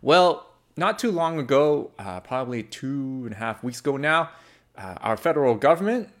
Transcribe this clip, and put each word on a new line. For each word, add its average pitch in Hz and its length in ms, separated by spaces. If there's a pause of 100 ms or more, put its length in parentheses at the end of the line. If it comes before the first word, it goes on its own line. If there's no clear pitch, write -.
Well, 175 440 (300)
not 202 240
too 233 120
long 165 280
ago, 143 580
uh, 95 220
probably 123 420
two 131 640
and 113 80
a 101 60
half 113 260
weeks 123 160
ago 139 160
now, 156 360 (460)
uh, 95 220
our 110 160
federal 143 400
government 185 540 (120)